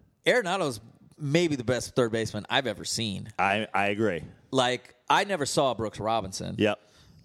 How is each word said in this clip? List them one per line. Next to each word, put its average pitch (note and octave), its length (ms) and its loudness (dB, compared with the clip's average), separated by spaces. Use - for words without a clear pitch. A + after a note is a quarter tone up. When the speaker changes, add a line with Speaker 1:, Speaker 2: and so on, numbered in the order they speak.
Speaker 1:
Arenado's F3+ 540 0
maybe D3+ 380 2
the B2 80 -4
best A#2 320 -2
third A#2+ 160 4
baseman G#2+ 380 -2
I've B2+ 180 2
ever F#2+ 180 -6
seen. G#2 440 -4
Speaker 2:
I, G2 340 2
I G2+ 140 2
agree. G2+ 360 0
Speaker 1:
Like, B2+ 440 0
I D#3+ 140 4
never F#3+ 220 -2
saw C3+ 280 2
Brooks G#2+ 260 -6
Robinson. G2 580 -4
Speaker 2:
Yep. G#2 220 2